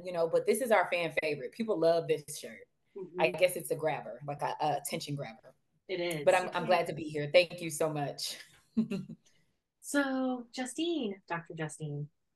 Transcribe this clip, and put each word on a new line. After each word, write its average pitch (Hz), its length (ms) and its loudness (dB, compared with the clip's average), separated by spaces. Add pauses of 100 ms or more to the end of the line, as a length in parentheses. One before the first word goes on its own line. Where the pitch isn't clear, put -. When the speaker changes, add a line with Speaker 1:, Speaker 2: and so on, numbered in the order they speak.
Speaker 1:
you 180 80 -8
know, 165 160 2
but 165 200 2
this 226 140 4
is 233 100 2
our 185 200 6
fan 170 200 0 (100)
favorite. 143 300 -2
People 214 280 -2
love 165 280 4
this 147 320 -2
shirt. - 280 -14 (520)
I 165 80 8
Speaker 2:
Mm-hmm. 160 100 0
Speaker 1:
guess 175 180 4
it's 165 140 -6
a 160 60 -2
grabber, 147 520 -2
like 143 140 -6
a, 131 180 -2
a 151 180 2
attention 151 360 -6
grabber. 117 400 -10 (340)
Speaker 3:
It 180 120 -4
is. 165 260 -2
Speaker 1:
But 185 80 8
I'm, 180 140 4
Speaker 2:
It - 80 -8
Speaker 1:
I'm 170 100 -2
glad 175 160 4
Speaker 2:
is. 170 80 -2
Speaker 1:
to 156 60 -4
be 156 80 -8
here. 147 280 -4
Thank 175 300 6
you 165 80 -6
so 156 240 0
much. - 440 -6 (380)
<laughs> 226 120 2 (960)
Speaker 3:
So, 262 680 0
Justine, 262 760 -4
Doctor 170 260 -6
Justine, 151 520 -6 (280)